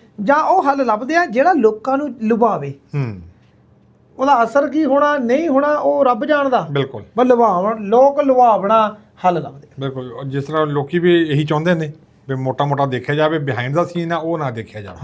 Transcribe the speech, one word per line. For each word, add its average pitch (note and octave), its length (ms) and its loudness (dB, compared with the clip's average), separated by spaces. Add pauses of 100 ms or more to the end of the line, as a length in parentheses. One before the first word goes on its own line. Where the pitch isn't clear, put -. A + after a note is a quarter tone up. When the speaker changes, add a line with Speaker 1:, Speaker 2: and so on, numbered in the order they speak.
(220)
Speaker 1:
ਜਾਂ C#4+ 220 2
ਉਹ F4 200 2
ਹੱਲ C#4 220 0
ਲੱਭਦੇ A#3+ 300 -2
ਆ F4 100 2
ਜਿਹੜਾ C#4 280 2
ਲੋਕਾਂ A3+ 440 0
ਨੂੰ C#4+ 240 -6
ਲੁਭਾਵੇ। G3+ 520 0 (220)
Speaker 2:
ਹੂੰ। A2 260 -6 (960)
Speaker 1:
ਉਹਦਾ C4 240 4
ਅਸਰ C#4 240 0
ਕੀ D4+ 180 0
ਹੋਣਾ C#4+ 320 2
ਨਹੀਂ C4+ 320 0
ਹੋਣਾ C#4 180 2
ਉਹ C#4+ 380 0
ਰੱਬ B3 200 0
ਜਾਣਦਾ। C4+ 460 0
Speaker 2:
ਬਿਲਕੁਲ। C3 320 -4 (120)
Speaker 1:
ਪਰ B3 100 2
ਲੁਭਾਵਣ, A3 580 2
ਲੋਕ C4 360 4
ਲੁਭਾਵਣਾ A3 760 2 (300)
ਹੱਲ F3+ 80 4
ਲੱਭਦੇ - 340 -8
ਆ। - 120 -20
Speaker 2:
ਬਿਲਕੁਲ, C3 340 -8
ਔਰ C3+ 120 -12
ਜਿਸ C#3 180 -4
ਤਰ੍ਹਾਂ D#3 220 -2
ਲੋਕੀ D3 340 -2
ਵੀ E3+ 220 4
ਇਹੀ D3+ 240 0
ਚਾਹੁੰਦੇ D#3+ 280 0
ਨੇ D#3 200 -4 (360)
ਵੀ C3+ 60 -4
ਮੋਟਾ C3 300 -2
ਮੋਟਾ C#3 200 4
ਦੇਖਿਆ B2+ 300 -4
ਜਾਵੇ, D#3 220 2
behind C3+ 420 -2
the F3 40 2
scene F3 300 -4
ਆ E3+ 40 -2
ਉਹ E3 200 -4
ਨਾ C#3 140 -4
ਦੇਖਿਆ A2 300 -12
ਜਾਵੇ। F#2+ 220 -16